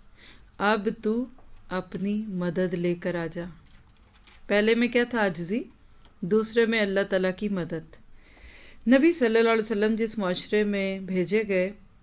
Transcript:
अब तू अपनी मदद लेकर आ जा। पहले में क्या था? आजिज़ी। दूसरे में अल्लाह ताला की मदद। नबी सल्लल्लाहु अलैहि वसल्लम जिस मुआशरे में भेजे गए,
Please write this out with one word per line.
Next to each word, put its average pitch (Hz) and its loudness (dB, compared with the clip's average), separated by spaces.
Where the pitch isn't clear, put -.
अब 208 0
तू 233 -2
अपनी 196 -4
मदद 175 -2
लेकर 175 -4
आ 170 -4
जा। 170 -8
पहले 214 4
में 233 2
क्या 240 4
था? 240 -2
आजिज़ी। 190 -2
दूसरे 220 2
में 226 2
अल्लाह 196 2
ताला 185 0
की 208 -6
मदद। 165 -6
नबी 277 6
सल्लल्लाहु 226 4
अलैहि 226 4
वसल्लम 214 0
जिस 220 -4
मुआशरे 202 0
में 196 -4
भेजे 185 0
गए, 190 0